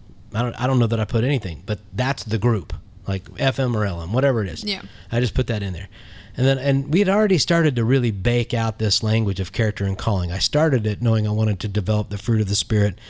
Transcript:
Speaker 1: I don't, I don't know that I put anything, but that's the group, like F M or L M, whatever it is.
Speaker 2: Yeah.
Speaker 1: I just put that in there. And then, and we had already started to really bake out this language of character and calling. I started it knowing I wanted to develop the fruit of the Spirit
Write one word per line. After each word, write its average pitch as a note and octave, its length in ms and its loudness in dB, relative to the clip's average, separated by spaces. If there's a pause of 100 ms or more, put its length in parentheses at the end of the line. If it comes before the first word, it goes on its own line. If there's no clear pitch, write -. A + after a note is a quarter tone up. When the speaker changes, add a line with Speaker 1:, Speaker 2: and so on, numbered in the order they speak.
(360)
Speaker 1:
I A#2 80 0
don't, A#2+ 180 -6
I B2+ 60 0
don't C3 100 4
know A#2 100 6
that A2 120 0
I G#2+ 60 0
put A#2 180 0
anything, G#2 420 -2
but G#2+ 140 -4 (140)
that's B2+ 300 -2
the G#2+ 140 -2
group, A2 360 0 (340)
like G2 160 -4 (160)
F C3 180 0
M B2 180 0
or G#2+ 100 0
L F2 180 -4
M, F#2 100 -6
whatever B2+ 300 2
it F#2+ 60 -4
is. D#2 140 -10
Speaker 2:
Yeah. G2+ 200 -6 (280)
Speaker 1:
I A#2 80 0
just B2 140 0
put B2+ 140 0
that G#2 160 -2
in F#2+ 100 -4
there. F2+ 140 -10 (500)
And C3 100 2
then, C3+ 100 4
and C#3 360 0
we F#3 60 4
had F#3+ 100 2
already G3 280 4
started D#3 380 2
to A#2+ 80 2
really A#2+ 260 2
bake A#2 440 0
out A2+ 260 -2
this G#2+ 240 0
language G#2+ 380 2
of F#2 100 -4
character G#2+ 320 0
and F#2+ 140 0
calling. F#2 340 0
I F#2 80 -4
started C#3+ 480 2
it G2+ 140 -2
knowing A2+ 260 2
I G#2 40 0
wanted G#2+ 280 0
to - 80 -6
develop G#2 420 0
the G#2 80 -6
fruit A2 220 2
of G#2 80 2
the G2 80 0
Spirit G#2 420 2 (120)